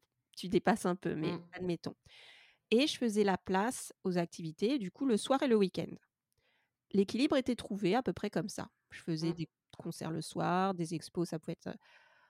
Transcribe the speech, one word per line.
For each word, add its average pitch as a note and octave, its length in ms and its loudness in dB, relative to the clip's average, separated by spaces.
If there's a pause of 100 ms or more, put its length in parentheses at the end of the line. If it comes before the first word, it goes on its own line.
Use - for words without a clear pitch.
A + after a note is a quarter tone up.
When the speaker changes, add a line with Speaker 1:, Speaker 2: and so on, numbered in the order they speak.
(360)
Speaker 1:
tu F#3 120 -8
dépasses F#3 380 2
un F3+ 100 2
peu, - 200 -4
mais D#3 180 -2
Speaker 2:
Mmh. E3+ 180 -10
Speaker 1:
admettons. F3 420 -4 (800)
Et C4 160 6
je - 100 -6
faisais G#3+ 260 2
la F#3+ 140 4
place G3 540 -2 (120)
aux F3+ 140 2
activités, F3 600 -2
du F#3 140 -4
coup, C#4 140 -4
le A#3 120 4
soir C4+ 240 2
et C#4+ 60 2
le A3+ 80 6
week-end. G3 320 2 (1040)
L'équilibre A3 440 2
était B3 200 2
trouvé G3 380 0
à B3+ 80 2
peu F#3 100 -2
près - 180 -6
comme D#3 180 -2
ça. - 200 -10 (220)
Je - 120 -18
faisais E3 300 0
Speaker 2:
Mmh. - 20 -6
Speaker 1:
des E3 140 -6 (280)
concerts - 340 -8
le D#3+ 120 -6
soir, F3+ 520 -2
des E3+ 200 -6
expos, - 340 -4
ça E3 100 -6
pouvait E3+ 140 -8
être, - 160 -10 (600)